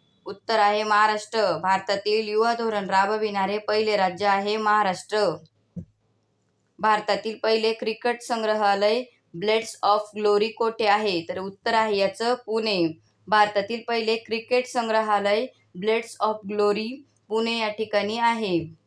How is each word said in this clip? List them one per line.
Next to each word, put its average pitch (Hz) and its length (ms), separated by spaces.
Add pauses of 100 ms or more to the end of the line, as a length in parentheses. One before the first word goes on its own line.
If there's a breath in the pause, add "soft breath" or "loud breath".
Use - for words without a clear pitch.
(240)
उत्तर 208 340
आहे 208 240
महाराष्ट्र. 214 760
भारतातील 196 720
युवा 220 260
धोरण 214 360
राबविणारे 202 680
पहिले 208 380
राज्य 185 300
आहे 202 300
महाराष्ट्र. 208 800 (1400)
भारतातील 208 640
पहिले 220 300
क्रिकेट 226 500
संग्रहालय 214 800 (360 soft breath)
Blades 214 520
of 208 320
Glory 208 260 (100)
कोठे 220 280
आहे? 202 420
तर 185 100
उत्तर 196 360
आहे 220 220
याचं 196 380 (120)
पुणे. 208 540 (260)
भारतातील 208 600
पहिले 226 280
क्रिकेट 226 500
संग्रहालय 220 800 (320 soft breath)
Blades 220 500
of 214 260
Glory 208 420 (320)
पुणे 226 300
या 220 100
ठिकाणी 208 500
आहे. 220 480 (200)